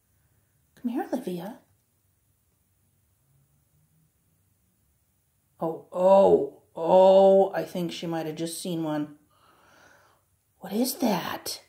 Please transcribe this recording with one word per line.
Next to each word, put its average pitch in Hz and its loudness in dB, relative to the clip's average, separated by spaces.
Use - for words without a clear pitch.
Come - -8
here, 311 -8
Olivia. 185 -10
Oh, 165 -8
oh, 185 4
oh, 190 6
I 165 -4
think 175 -8
she - -12
might 165 -8
have 156 -10
just 165 -10
seen 170 -6
one. 151 -6
What 185 -16
is 226 -4
that? - -6